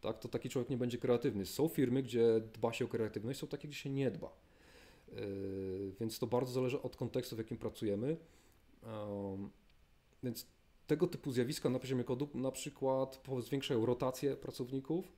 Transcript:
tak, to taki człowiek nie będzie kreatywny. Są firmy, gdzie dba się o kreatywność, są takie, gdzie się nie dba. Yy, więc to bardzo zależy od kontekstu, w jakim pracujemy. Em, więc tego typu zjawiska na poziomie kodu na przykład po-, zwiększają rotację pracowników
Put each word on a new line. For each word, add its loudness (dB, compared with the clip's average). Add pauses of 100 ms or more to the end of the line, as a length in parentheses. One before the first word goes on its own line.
tak, -4
to -10
taki -4
człowiek -2
nie 0
będzie 0
kreatywny. 4
Są 2
firmy, 4
gdzie 6 (120)
dba 0
się 0
o -4
kreatywność, -2
są -6
takie, -8
gdzie -10
się -6
nie 2
dba. -10 (720)
Yy, -4
więc -4
to 0
bardzo 0
zależy 0
od -6
kontekstu, -4
w -6
jakim -6
pracujemy. -2 (640)
Em, -6 (760)
więc -4 (400)
tego 4
typu -4
zjawiska 2
na 2
poziomie 0
kodu 0
na 0
przykład 0
po-, -4
zwiększają 2
rotację 2
pracowników -4